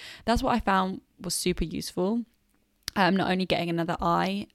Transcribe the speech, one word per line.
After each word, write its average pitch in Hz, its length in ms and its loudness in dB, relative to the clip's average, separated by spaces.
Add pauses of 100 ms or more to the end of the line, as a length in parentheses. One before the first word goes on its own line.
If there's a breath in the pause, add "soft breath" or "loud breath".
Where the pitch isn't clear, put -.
(240 loud breath)
That's 233 180 2
what 262 120 2
I 220 60 2
found 190 420 0 (180)
was 180 140 -6
super 180 300 0
useful. 185 600 -2 (720)
Um, 190 200 4
not 180 140 2
only 185 140 2
getting 170 240 0
another 170 320 -2
eye, 175 540 0